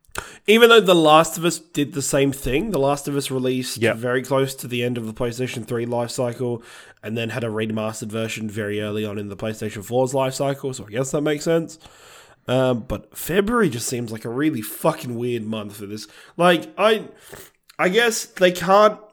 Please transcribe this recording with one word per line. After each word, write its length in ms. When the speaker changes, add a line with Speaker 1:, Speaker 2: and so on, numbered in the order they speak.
Speaker 1:
even 220
though 120
The 140
Last 420
of 80
Us 140
did 360
the 80
same 280
thing, 400
The 80
Last 300
of 80
Us 160
released 460
Speaker 2:
Yep. 180
Speaker 1:
very 260
close 320
to 140
the 160
end 120
of 100
the 60
PlayStation 540
three 200
life 240
cycle 520
and 160
then 120
had 120
a 60
remastered 640
version 360
very 320
early 240
on 140
in 100
the 80
PlayStation 480
four's 300
life 200
cycle, 380
so 140
I 40
guess 200
that 120
makes 220
sense. 360
Um, 340
but 360
February 540
just 180
seems 240
like 140
a 20
really 320
fucking 560
weird 300
month 320
for 80
this. 200
Like, 400
I, 320
I 100
guess 380
they 260
can't, 480